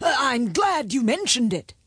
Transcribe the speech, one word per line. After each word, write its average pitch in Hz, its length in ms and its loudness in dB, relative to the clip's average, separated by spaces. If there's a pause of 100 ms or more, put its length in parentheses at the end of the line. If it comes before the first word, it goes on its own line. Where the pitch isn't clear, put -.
Uh, 311 160 0
I'm 247 340 0
glad 311 420 0
you 262 100 0
mentioned 247 500 0
it. - 200 -6 (140)